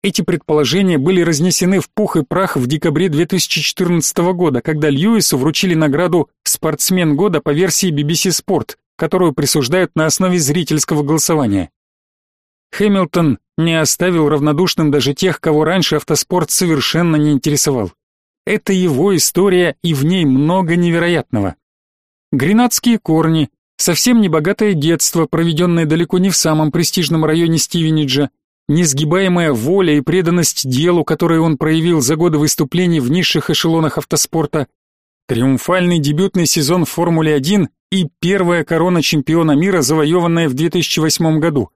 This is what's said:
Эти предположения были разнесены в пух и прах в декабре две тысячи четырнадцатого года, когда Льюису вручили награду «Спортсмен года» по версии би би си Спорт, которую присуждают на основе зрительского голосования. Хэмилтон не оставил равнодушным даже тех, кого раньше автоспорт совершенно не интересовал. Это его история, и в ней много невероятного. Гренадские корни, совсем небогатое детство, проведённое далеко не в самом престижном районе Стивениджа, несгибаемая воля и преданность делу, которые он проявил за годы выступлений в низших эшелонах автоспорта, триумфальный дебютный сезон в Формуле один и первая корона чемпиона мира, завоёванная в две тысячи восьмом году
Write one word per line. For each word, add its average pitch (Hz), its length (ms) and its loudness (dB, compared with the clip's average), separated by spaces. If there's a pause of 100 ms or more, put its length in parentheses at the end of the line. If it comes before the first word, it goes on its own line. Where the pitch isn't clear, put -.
Эти 196 180 -2
предположения 160 760 0
были 175 220 2
разнесены 175 580 0
в 156 100 -4
пух - 280 -2
и 151 80 0
прах 175 320 -2
в 123 100 0
декабре 156 420 0
две 156 160 0
тысячи 170 380 -2
четырнадцатого 175 680 -2
года, 170 280 0
когда 156 300 0
Льюису 170 480 2
вручили 156 360 0
награду 160 540 0 (140)
«Спортсмен 156 720 -2
года» 165 260 0
по 151 100 -4
версии 175 420 0
би 147 100 -2
би 156 140 -2
си 180 160 -2
Спорт, - 480 -4 (160)
которую 170 360 0
присуждают 147 600 -2
на 156 120 0
основе 180 340 0
зрительского 151 640 -2
голосования. 143 680 0 (1040)
Хэмилтон 180 640 0 (180)
не 165 240 0
оставил 165 480 0
равнодушным 151 640 0
даже 139 240 0
тех, 185 240 -2
кого 156 240 0
раньше 165 320 0
автоспорт 151 560 -2
совершенно 165 640 0
не 151 160 2
интересовал. 135 600 0 (520)
Это 208 280 -2
его 185 420 2
история, 175 680 0
и 165 100 0
в 135 100 -2
ней 175 200 0
много 160 500 2
невероятного. 170 800 0 (800)
Гренадские 220 680 2
корни, 160 520 0 (260)
совсем 226 440 0
небогатое 190 540 0
детство, 160 520 0
проведённое 170 600 0
далеко 165 320 0
не 190 120 2
в 170 60 -2
самом 156 360 0
престижном 160 520 0
районе 160 340 2
Стивениджа, 151 720 0 (380)
несгибаемая 165 840 0
воля 151 440 0
и 147 40 2
преданность 170 680 0
делу, 156 380 0
которые 165 360 0
он 160 180 0
проявил 160 420 2
за 131 160 0
годы 156 220 2
выступлений 160 600 0
в 123 100 -2
низших 165 400 0
эшелонах 160 480 0
автоспорта, - 720 -4 (580)
триумфальный 165 720 0
дебютный 156 480 0
сезон 170 380 0
в - 60 -8
Формуле 160 440 0
один 160 340 0 (220)
и 185 180 -2 (120)
первая 175 440 0
корона 170 380 0
чемпиона 160 500 0
мира, 170 300 2
завоёванная 165 640 0
в 127 60 -2
две 160 160 -2
тысячи 170 300 -2
восьмом 160 380 0
году 147 380 0